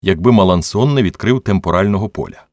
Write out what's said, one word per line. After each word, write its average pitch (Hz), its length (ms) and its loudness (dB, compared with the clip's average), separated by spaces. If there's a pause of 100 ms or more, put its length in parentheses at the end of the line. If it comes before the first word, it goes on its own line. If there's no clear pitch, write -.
якби 95 300 0
Малансон 101 600 2
не 135 80 0
відкрив 107 380 -2
темпорального 98 680 -2
поля. - 440 -12